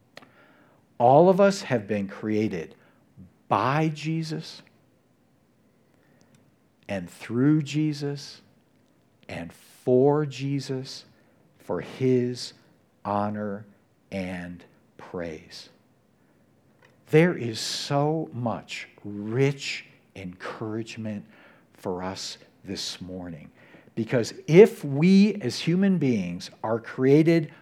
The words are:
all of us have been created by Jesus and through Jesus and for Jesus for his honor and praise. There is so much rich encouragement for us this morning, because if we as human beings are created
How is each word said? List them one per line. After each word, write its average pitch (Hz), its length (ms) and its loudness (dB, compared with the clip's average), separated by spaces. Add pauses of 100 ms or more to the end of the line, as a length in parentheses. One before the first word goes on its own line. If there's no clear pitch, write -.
(1000)
all 139 300 8
of 190 120 4
us 196 220 4
have 113 260 -4
been 104 180 -2
created 104 680 -4 (720)
by 131 400 0
Jesus 160 720 -8 (2250)
and 90 240 -8
through 143 520 0
Jesus 143 800 -4 (880)
and 85 240 -12
for 143 720 2
Jesus 135 800 -8 (520)
for 87 220 -6
his 123 720 -2 (520)
honor 104 600 -4 (480)
and 90 500 -10 (340)
praise. - 760 -14 (1400)
There 165 260 6
is 113 220 -6
so 151 760 -2
much 117 540 -8 (160)
rich 113 840 -4 (280)
encouragement 107 1120 -10 (480)
for 90 300 -8
us - 360 -10 (260)
this - 360 -10
morning, 87 500 -12 (460)
because 113 380 -2 (120)
if 208 380 8
we 190 520 4
as 123 220 -6
human 185 400 2
beings 98 500 -2 (140)
are 113 160 -2
created 151 720 4 (120)